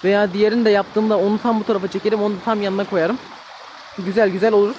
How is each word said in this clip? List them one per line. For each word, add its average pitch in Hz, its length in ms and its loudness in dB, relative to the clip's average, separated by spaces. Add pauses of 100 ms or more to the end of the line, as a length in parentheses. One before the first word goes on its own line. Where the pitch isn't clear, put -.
Veya 196 300 2
diğerini 214 320 2
de 214 40 4
yaptığımda 208 480 2
onu 202 240 2
tam 226 180 0
bu 208 40 -6
tarafa 196 240 -2
çekerim, 208 360 -2
onu 208 120 0 (100)
tam 220 160 -2
yanına 196 220 -2
koyarım. 196 360 -2 (760)
Güzel 196 320 0
güzel 190 240 0
olur. 208 260 2